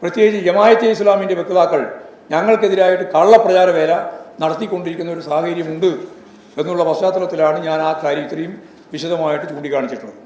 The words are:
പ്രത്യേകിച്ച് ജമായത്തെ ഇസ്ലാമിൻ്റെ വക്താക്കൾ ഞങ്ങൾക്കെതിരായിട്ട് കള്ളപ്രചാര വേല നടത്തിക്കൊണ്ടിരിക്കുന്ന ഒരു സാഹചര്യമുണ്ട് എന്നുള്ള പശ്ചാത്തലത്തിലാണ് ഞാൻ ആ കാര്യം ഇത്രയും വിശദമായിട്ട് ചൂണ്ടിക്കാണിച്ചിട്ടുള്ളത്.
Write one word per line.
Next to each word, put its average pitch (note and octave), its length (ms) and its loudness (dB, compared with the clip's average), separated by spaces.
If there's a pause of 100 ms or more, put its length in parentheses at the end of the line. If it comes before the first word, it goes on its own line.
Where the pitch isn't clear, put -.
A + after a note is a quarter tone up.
പ്രത്യേകിച്ച് G#3 460 2
ജമായത്തെ A3 480 4
ഇസ്ലാമിൻ്റെ G3 440 2
വക്താക്കൾ E3+ 420 0 (520)
ഞങ്ങൾക്കെതിരായിട്ട് F#3+ 720 2 (100)
കള്ളപ്രചാര F#3 640 6
വേല D#3 160 2 (480)
നടത്തിക്കൊണ്ടിരിക്കുന്ന E3+ 760 -4
ഒരു E3 140 -12
സാഹചര്യമുണ്ട് E3 600 -2 (680)
എന്നുള്ള F3 300 -2
പശ്ചാത്തലത്തിലാണ് F3 800 0
ഞാൻ D#3 120 -2 (100)
ആ - 20 -2 (120)
കാര്യം D3 240 -4
ഇത്രയും E3 260 -10 (400)
വിശദമായിട്ട് D#3 580 -4
ചൂണ്ടിക്കാണിച്ചിട്ടുള്ളത്. C3+ 760 -6